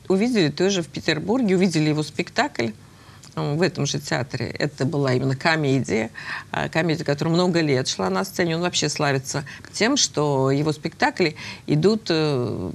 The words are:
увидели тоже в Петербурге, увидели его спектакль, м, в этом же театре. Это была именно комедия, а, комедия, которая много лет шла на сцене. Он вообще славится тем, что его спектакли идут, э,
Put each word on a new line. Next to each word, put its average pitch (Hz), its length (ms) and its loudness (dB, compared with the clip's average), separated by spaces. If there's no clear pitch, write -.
увидели 190 420 2
тоже 180 320 0
в 156 60 -6
Петербурге, 185 680 0
увидели 160 320 4
его 151 160 2
спектакль, 226 640 -4
м, 151 220 -2
в 170 40 2
этом 143 240 0
же 143 120 -4
театре. 135 480 -4
Это - 240 -2
была 139 300 0
именно 135 200 0
комедия, 135 760 0
а, - 160 -4
комедия, 165 360 0
которая 151 300 0
много 175 260 4
лет 135 280 2
шла 190 200 -2
на 190 160 -2
сцене. 175 300 -2
Он 170 80 -2
вообще 175 260 0
славится 139 540 -2
тем, 247 240 2
что 139 560 2
его 151 200 0
спектакли 160 600 0
идут, 190 440 2
э, 139 640 0